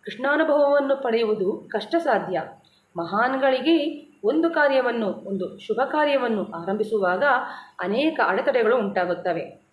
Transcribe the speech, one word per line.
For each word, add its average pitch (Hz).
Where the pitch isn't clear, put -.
ಕೃಷ್ಣಾನುಭವವನ್ನು 277
ಪಡೆಯುವುದು 226
ಕಷ್ಟ -
ಸಾಧ್ಯ. 196
ಮಹಾನ್ಗಳಿಗೆ 262
ಒಂದು 320
ಕಾರ್ಯವನ್ನು, 262
ಒಂದು 185
ಶುಭ 220
ಕಾರ್ಯವನ್ನು 269
ಆರಂಭಿಸುವಾಗ 190
ಅನೇಕ 262
ಅಡೆತಡೆಗಳು 240
ಉಂಟಾಗುತ್ತವೆ. 180